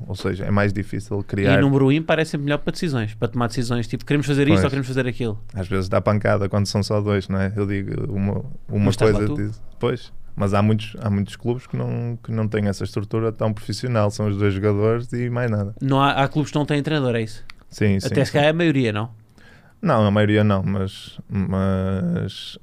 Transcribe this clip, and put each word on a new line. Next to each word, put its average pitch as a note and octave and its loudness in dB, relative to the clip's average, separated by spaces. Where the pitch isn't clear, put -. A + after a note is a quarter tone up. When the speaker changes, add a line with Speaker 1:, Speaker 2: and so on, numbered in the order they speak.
Speaker 1:
Ou G2+ -8
seja, F#2+ -4
é G2+ 0
mais G2+ 4
difícil G2+ -4
criar G2 2
Speaker 2:
E - 4
número C3+ 4
ímpar D#3+ 0
é D#3+ 0
sempre D3+ -4
melhor D3 0
para F3 -4
decisões, B2 -2
para A#2 -2
tomar A#2+ 0
decisões, A#2+ -2
tipo, - -8
"Queremos C#3+ 0
fazer C#3 2
isto - 6
Speaker 1:
Pois. F#2+ 4
Speaker 2:
ou C3+ 2
queremos C3 -4
fazer C3 -2
aquilo?" A2+ -4
Speaker 1:
Às F#2 -4
vezes F#2+ -2
dá G#2 2
pancada G#2 2
quando G2+ 0
são G2+ 0
só G#2+ 0
dois, G2+ 0
não F#2+ 0
é? G2 0
Eu G2+ 0
digo, G2+ -4
uma, G2+ 0
uma G#2 2
Speaker 2:
Mas G#2 4
estás A2 4
Speaker 1:
coisa G#2 4
Speaker 2:
lá B2 0
tu. C#3+ -2
Speaker 1:
diz, G#2+ -6
pois, - -2
mas G2+ 0
há G2+ 4
muitos, G#2+ 2
há A2+ -2
muitos G2+ -2
clubes A#2+ -4
que - -8
não, A#2+ -4
que A2+ -8
não A2 0
têm G#2 0
essa G2 -2
estrutura A2 -2
tão A2 -2
profissional, G#2+ 0
são G#2+ -2
os G2+ 0
dois G2+ 2
jogadores G#2+ 0
e B2 -2
mais A#2+ -2
nada. G#2 -2
Speaker 2:
Não C3+ 2
há, C#3 4
há C3+ 2
clubes D3 -2
que D3+ 0
não D3 2
têm C#3+ 0
treinador, C#3 0
é A#2 0
isso? - -8
Speaker 1:
Sim, G2+ 2
Speaker 2:
Até C3+ 0
Speaker 1:
sim, C3 4
Speaker 2:
se - -4
Speaker 1:
sim. D#3 0
Speaker 2:
calhar D3 6
a D#3 4
maioria, C#3+ 2
não? G#2 -2
Speaker 1:
Não, A#2+ 4
a G2+ 6
maioria G#2+ 6
não, G2 4
mas, G2 -4
mas F#2+ -2